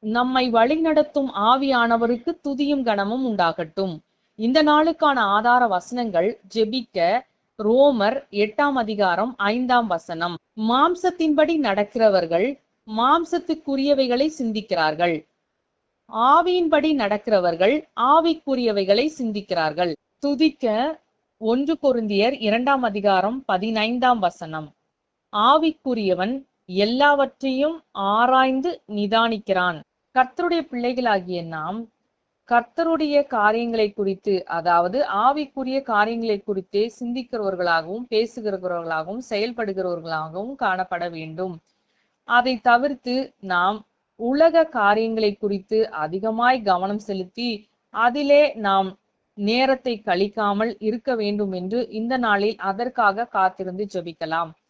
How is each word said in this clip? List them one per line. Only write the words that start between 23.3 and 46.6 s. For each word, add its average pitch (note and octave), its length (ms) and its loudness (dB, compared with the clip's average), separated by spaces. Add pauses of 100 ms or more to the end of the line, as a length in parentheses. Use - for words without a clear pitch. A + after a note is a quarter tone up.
பதினைந்தாம் A3+ 760 0
வசனம். D#3+ 480 -6 (680)
ஆவிக்குரியவன் A3+ 1040 0 (440)
எல்லாவற்றையும் C4+ 1000 2 (320)
ஆராய்ந்து C4 640 2 (160)
நிதானிக்கிறான். G3+ 880 0 (360)
கர்த்தருடைய E4 460 0
பிள்ளைகளாகிய A#3 840 -2
நாம் E3 300 -8 (720)
கர்த்தருடைய D4+ 680 0 (100)
காரியங்களை A3+ 600 0
குறித்து, G3 440 -4 (120)
அதாவது F3 520 0 (200)
ஆவிக்குரிய C4+ 640 0
காரியங்களை A3+ 560 0
குறித்தே G3+ 500 -4
சிந்திக்கிறவர்களாகவும் G3+ 1200 -4
பேசுகிறவர்களாகவும் F#3+ 1120 -4
செயல்படுகிறவர்களாகவும் F#3+ 1400 -6
காணப்பட F#3 500 -2
வேண்டும். E3 460 -10 (760)
அதை B3 320 2
தவிர்த்து B3 540 0 (300)
நாம் F#3 320 0 (420)
உலக D#4 520 2
காரியங்களை A3 600 0
குறித்து G3+ 460 -4 (180)
அதிகமாய் A3 640 -2